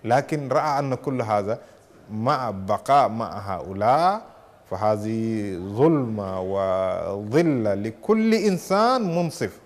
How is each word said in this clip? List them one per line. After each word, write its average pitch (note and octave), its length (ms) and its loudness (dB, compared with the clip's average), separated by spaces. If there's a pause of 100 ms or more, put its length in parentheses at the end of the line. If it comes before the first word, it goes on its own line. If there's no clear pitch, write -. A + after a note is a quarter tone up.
لكن C#3 460 0
رأى C#3+ 300 2
أن C3+ 160 -2
كل B2+ 260 -4
هذا G#2+ 380 0 (520)
مع A#2+ 400 0
بقاء G2+ 580 2
مع G2+ 460 -6
هؤلاء B2 680 0 (480)
فهذه G#2+ 880 -2
ظلمة G#2 840 0
وظلة G2 1300 0
لكل G#3 600 0
إنسان G#3 840 2
منصف. D#3 500 -4